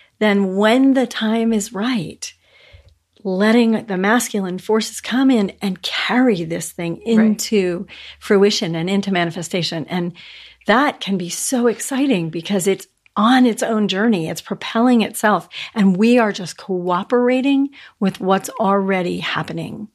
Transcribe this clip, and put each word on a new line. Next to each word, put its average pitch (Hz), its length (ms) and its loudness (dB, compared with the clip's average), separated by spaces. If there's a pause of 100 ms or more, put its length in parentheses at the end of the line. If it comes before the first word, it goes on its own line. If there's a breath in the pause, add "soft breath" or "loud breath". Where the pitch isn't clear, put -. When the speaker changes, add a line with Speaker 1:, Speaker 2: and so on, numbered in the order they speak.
(200 soft breath)
Speaker 1:
then 202 360 2
when 240 380 4
the 254 140 2
time 226 460 0
is 214 200 -2
right, 214 600 -4 (880 soft breath)
letting 220 640 2
the 190 120 -4
masculine 196 640 0
forces 220 420 -2
come 262 300 2
in 208 300 2
and 190 200 -4
carry 233 640 0
this 165 280 -8
thing 170 240 -6
Speaker 2:
Right. - 120 -16
Speaker 1:
into 208 800 0 (320 loud breath)
fruition 202 560 2
and 170 140 -2
into 196 240 0
manifestation. 170 760 -4
And 175 240 -4 (540 loud breath)
that 262 320 2
can 190 180 -4
be 175 120 -6
so 240 380 -2
exciting 226 600 0
because 175 380 -2
it's 190 200 -2 (280)
on 254 300 4
its 226 180 0
own 214 240 0
journey. 190 400 0
It's 165 140 -8
propelling 240 600 0
itself. 202 460 0 (280 loud breath)
And 196 200 4
we 226 220 4
are 214 140 2
just 190 260 -10
cooperating 247 1120 0 (300 loud breath)
with 190 200 -2
what's 190 300 0 (100)
already 190 600 0
happening. 165 760 -8